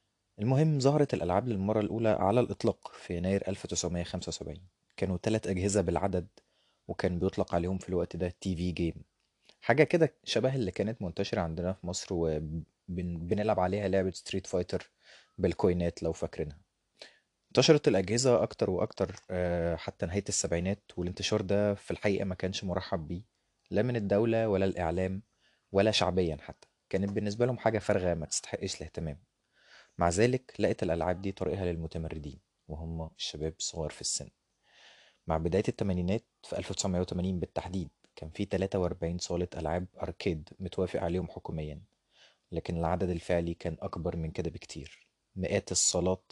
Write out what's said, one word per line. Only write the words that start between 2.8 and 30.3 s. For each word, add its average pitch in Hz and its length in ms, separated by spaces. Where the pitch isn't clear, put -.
في - 240
يناير 95 300
ألف 98 180
تسعمية 87 380
خمسة 90 260
وسبعين. 82 380
كانوا 92 200
تلات 107 300
أجهزة 95 340
بالعدد، 90 460
وكان 90 320
بيطلق 92 360
عليهم 87 220
في - 120
الوقت 87 260
ده 87 260
تي 92 140
في 90 160
جيم، 82 220
حاجة 135 220
كده 165 300
شبه 131 320
اللي 107 160
كانت 104 300
منتشرة 98 400
عندنا 87 320
في - 140
مصر - 240
وبن-، 80 520
بنلعب 98 420
عليها 98 280
لعبة 95 240
ستريت - 360
فايتر 90 440
بالكوينات 90 680
لو 82 100
فاكرينها. 78 460
انتشرت 147 400
الأجهزة 113 560
أكتر 104 260
وأكتر، 92 460
آه، 87 440
حتى - 300
نهاية 98 240
السبعينات، 90 680
والانتشار 90 440
ده 101 320
في - 180
الحقيقة 98 340
ما 92 100
كانش 92 280
مرحب 90 440
بيه، 87 140
لا 98 100
من 123 140
الدولة 113 540
ولا 98 160
الإعلام 92 560
ولا 101 200
شعبيًا 90 500
حتى. - 260
كانت 98 220
بالنسبة 104 340
لهم 123 120
حاجة 110 220
فارغة 92 340
ما 78 120
تستحقش - 520
الاهتمام. 82 420
مع 87 120
ذلك، 120 500